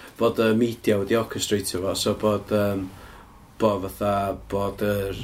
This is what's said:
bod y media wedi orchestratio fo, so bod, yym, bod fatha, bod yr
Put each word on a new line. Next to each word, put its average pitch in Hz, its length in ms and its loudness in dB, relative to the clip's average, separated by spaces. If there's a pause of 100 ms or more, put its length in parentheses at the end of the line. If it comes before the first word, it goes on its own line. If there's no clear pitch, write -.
(120)
bod 113 280 2
y 110 120 6
media 113 440 2
wedi 98 180 0
orchestratio 101 680 -2
fo, 95 120 0
so 107 200 0
bod, 104 360 0
yym, 101 360 2 (680)
bod 101 300 2
fatha, 101 280 -2 (300)
bod 98 380 -4
yr 101 440 -2